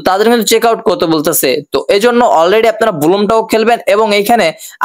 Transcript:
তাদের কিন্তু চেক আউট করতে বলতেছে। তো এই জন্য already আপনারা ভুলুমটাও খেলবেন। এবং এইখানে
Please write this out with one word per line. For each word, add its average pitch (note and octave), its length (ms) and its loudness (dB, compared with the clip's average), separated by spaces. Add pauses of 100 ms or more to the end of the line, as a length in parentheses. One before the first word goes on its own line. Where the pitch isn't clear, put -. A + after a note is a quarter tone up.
তাদের G3 240 0
কিন্তু A#3 200 0
চেক A3 180 0
আউট A3+ 200 -2
করতে F3 240 -2
বলতেছে। D#3 360 -2 (240)
তো C#3+ 40 -2 (180)
এই G3+ 100 0
জন্য A#3+ 160 2 (180)
already G#3 340 2
আপনারা A3 280 -2
ভুলুমটাও G3+ 400 0 (100)
খেলবেন। A3+ 260 0 (160)
এবং G#3+ 140 2 (120)
এইখানে G3+ 280 2 (380)